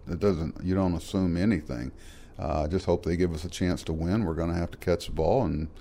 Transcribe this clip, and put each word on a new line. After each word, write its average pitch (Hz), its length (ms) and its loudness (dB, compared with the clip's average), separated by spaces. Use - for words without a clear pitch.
It 85 100 -4
doesn't, 82 440 0
you 92 100 0
don't 92 220 2
assume 87 420 0
anything. 78 540 0
Uh, 78 240 0
I 76 40 0
just 90 200 -2
hope 87 180 2
they 82 100 2
give 85 180 2
us 80 120 -6
a 85 40 -8
chance 90 340 0
to 80 100 -4
win. 87 320 0
We're 82 80 0
gonna 82 220 0
have 85 160 -2
to - 80 -14
catch 87 260 2
the 80 60 -8
ball 85 340 4
and 78 220 -2